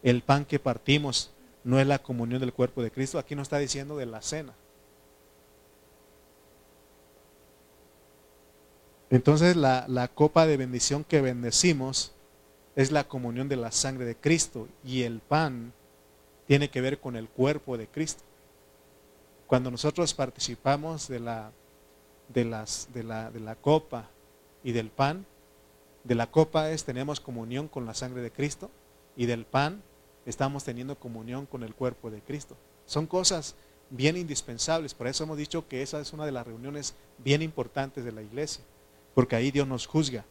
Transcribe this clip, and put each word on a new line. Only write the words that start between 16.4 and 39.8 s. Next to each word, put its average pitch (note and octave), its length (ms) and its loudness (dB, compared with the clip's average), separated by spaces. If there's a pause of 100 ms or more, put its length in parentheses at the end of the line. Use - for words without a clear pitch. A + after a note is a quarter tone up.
tiene C#3+ 220 6
que B2+ 120 -2
ver C3+ 180 0
con B2 160 -10
el A2+ 120 -8
cuerpo C3 500 0
de A2 100 -8
Cristo. - 360 -6 (1200)
Cuando B2+ 220 2
nosotros D3+ 460 -2
participamos C#3 920 -4
de B2+ 120 -8
la, A2+ 320 -8 (800)
de A#2+ 160 2
las, A2+ 480 -8
de A#2+ 100 -8
la, A2+ 260 -8
de A2+ 100 -12
la A2 160 -10
copa C#3 540 0 (540)
y B2+ 80 -4
del A2 180 0
pan, D3+ 360 0 (760)
de B2 120 2
la A#2 160 0
copa D#3 400 2
es D#3 120 -4
tenemos C#3 360 -6
comunión B2 480 -8
con C3 180 -8
la A2+ 80 -10
sangre B2 300 -8
de A2+ 80 -8
Cristo D3 400 -6 (440)
y A#2+ 120 0
del A#2 180 -2
pan D#3 380 0 (420)
estamos C#3 380 -4
teniendo C3 340 -8
comunión A#2+ 480 -10
con C3 160 -10
el A2 140 -12
cuerpo B2 340 -6
de G#2+ 120 -12
Cristo. - 360 -12 (300)
Son D#3 180 -2
cosas F3+ 480 0 (380)
bien C#3 260 2
indispensables, D3+ 800 -4
por A#2+ 100 -8
eso C3+ 180 -2
hemos D#3 140 -6
dicho D3+ 300 -6
que C3 160 -6
esa D3+ 180 -6
es C#3 100 -12
una D3+ 140 -8
de D3 60 -4
las A#2+ 160 -6
reuniones C3+ 480 -10 (240)
bien C#3 240 4
importantes C3+ 600 -4
de A#2+ 80 -8
la A2 120 -12
iglesia, B2+ 400 -8 (500)
porque B2 220 4
ahí B2+ 160 2
Dios C#3 160 2
nos B2+ 180 -6